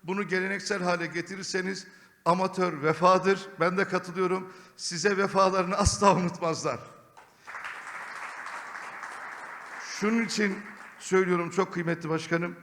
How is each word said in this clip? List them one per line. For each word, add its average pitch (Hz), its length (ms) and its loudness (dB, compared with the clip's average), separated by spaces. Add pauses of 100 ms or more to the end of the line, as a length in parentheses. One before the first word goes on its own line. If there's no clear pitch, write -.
Bunu 196 240 -4
geleneksel 190 560 -2
hale 175 220 0
getirirseniz 185 800 -4 (380)
amatör 180 580 2
vefadır. 180 680 4 (100)
Ben 180 180 2
de 190 100 2
katılıyorum. 185 640 -2 (240)
Size 175 400 0
vefalarını 190 580 4
asla 196 400 6
unutmazlar. 165 640 0 (3000)
Şunun 226 420 0
için 202 320 0 (420)
söylüyorum 180 500 2
çok 185 240 0
kıymetli 165 360 -2
başkanım. 170 540 -2